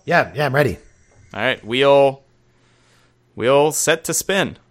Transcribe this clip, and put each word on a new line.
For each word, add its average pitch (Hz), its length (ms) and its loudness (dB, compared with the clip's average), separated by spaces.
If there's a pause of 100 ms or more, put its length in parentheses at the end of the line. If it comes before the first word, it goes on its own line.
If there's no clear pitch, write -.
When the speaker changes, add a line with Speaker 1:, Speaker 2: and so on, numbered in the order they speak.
Speaker 1:
Yeah, 160 280 0
yeah, 147 140 -4
I'm 131 80 -4
ready. 135 240 0 (560)
Speaker 2:
All 101 60 -10
right, 120 240 -4
wheel, 139 580 2 (1120)
wheel 139 380 2
set 160 320 -2
to 160 100 -6
spin. 175 440 -4 (120)